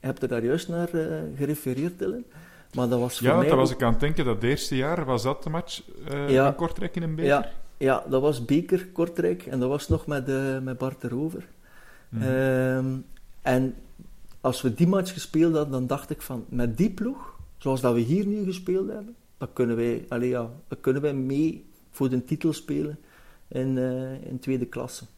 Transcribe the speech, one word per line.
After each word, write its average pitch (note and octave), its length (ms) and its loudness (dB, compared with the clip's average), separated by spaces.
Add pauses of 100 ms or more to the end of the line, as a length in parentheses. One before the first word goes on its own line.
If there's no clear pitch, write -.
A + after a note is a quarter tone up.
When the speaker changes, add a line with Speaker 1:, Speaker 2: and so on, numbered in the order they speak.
Speaker 1:
hebt C3 160 -4
er C3 60 -2
daar A#2 160 0
juist D3 240 0
naar, E3+ 260 -2
eh, D#3+ 120 0 (300)
gerefereerd, C#3+ 600 -2
Dylan. A3 260 -4 (500)
Maar B2+ 140 0
dat A#2+ 120 2
was B2 180 -2
voor - 80 -4
Speaker 2:
Ja, C3+ 60 6
want F3 80 6
Speaker 1:
mij E3 100 4
Speaker 2:
daar C#3+ 100 6
was B2+ 120 6
Speaker 1:
ook B2 80 -4
Speaker 2:
ik - 20 2
aan A#2+ 80 4
het A2+ 100 6
denken, D3+ 240 2
dat A2+ 160 2
de A#2 80 2
eerste C#3+ 280 0
jaar, D3+ 280 0
was B2 180 0
dat C3 200 0
de D#3 80 -6
match, - 320 -6 (260)
eh, C#3+ 220 -2
Speaker 1:
Ja. C3 180 8
Speaker 2:
in - 60 2
Kortrijk E3+ 420 -2
in E3+ 60 -2
een D#3+ 120 -2
beker? D#3+ 160 2
Speaker 1:
Ja, - 180 4 (280)
ja, C3 320 2
dat C3 120 2
was C3+ 240 0
beker F3+ 420 2
Kortrijk F3 600 -2
en C3+ 140 -4
dat B2+ 80 2
was C#3 200 -2
nog D#3+ 180 2
met, C#3 220 -4
eh, C3+ 300 0
met C3 200 -6
Bart C3 260 -4
erover. C3+ 420 -4 (640)
Speaker 2:
Mhm. A2+ 140 -4
Speaker 1:
Ehm, C3 640 2 (560)
en B2+ 320 2 (680)
als B2+ 180 0
we A#2+ 120 2
die E3+ 120 6
match F#3 260 2
gespeeld D#3+ 420 2
hadden, D3 180 0
dan B2+ 140 -2
dacht C#3+ 240 -4
ik D3 120 -6
van, B2 260 -8
met A#2+ 280 0
die F3+ 140 4
ploeg, - 480 -6 (200)
zoals C3+ 220 0
dat B2 140 4
we A#2+ 60 4
hier E3 260 2
nu G3+ 180 0
gespeeld F#3 440 -2
hebben, A3 260 -10 (240)
dan - 140 -8
kunnen A#2 240 2
wij, A#2 320 0
allee, B2 200 -2
ja, A#2+ 220 -2 (180)
dan - 120 -10
kunnen C#3 220 2
wij D3 120 0
mee C#3 500 0 (260)
voor C3+ 180 0
de B2 160 2
titel D#3+ 280 0
spelen D3+ 460 -4 (500)
in, C3 300 -2
eh, C3 520 -4
in B2+ 80 -6
tweede B2+ 280 -2
klasse. - 380 -8 (140)